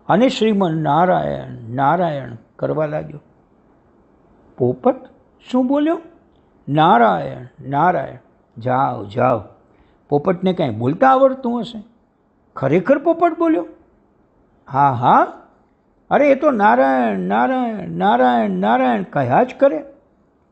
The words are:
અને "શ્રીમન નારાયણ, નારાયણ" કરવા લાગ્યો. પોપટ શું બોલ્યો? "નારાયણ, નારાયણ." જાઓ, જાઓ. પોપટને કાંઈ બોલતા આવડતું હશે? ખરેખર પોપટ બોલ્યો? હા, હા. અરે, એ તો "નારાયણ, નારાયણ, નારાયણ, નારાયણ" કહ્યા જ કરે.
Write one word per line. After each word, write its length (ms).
અને 220
"શ્રીમન 480
નારાયણ, 920
નારાયણ" 680
કરવા 300
લાગ્યો. 340
પોપટ 380
શું 160
બોલ્યો? 340
"નારાયણ, 1000
નારાયણ." 480
જાઓ, 440
જાઓ. 360
પોપટને 440
કાંઈ 160
બોલતા 400
આવડતું 520
હશે? 220
ખરેખર 420
પોપટ 420
બોલ્યો? 280
હા, 240
હા. 500
અરે, 220
એ 40
તો 160
"નારાયણ, 680
નારાયણ, 720
નારાયણ, 600
નારાયણ" 540
કહ્યા 400
જ 140
કરે. 260